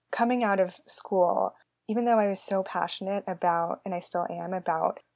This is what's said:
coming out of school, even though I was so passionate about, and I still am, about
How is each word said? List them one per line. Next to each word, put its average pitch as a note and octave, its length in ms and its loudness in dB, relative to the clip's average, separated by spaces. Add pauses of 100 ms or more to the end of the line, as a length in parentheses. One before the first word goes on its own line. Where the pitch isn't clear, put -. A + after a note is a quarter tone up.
(140)
coming A#3+ 320 0
out G3 160 2
of F#3 260 -2
school, - 680 2 (340)
even A#3 160 0
though A#3 140 4
I G#3 100 4
was G3 120 -2
so F#3+ 220 0
passionate F#3+ 640 -4
about, E3+ 580 0
and F#3+ 100 -4
I F3 60 -4
still F3 300 -2
am, E3+ 240 -6
about E3 460 0 (140)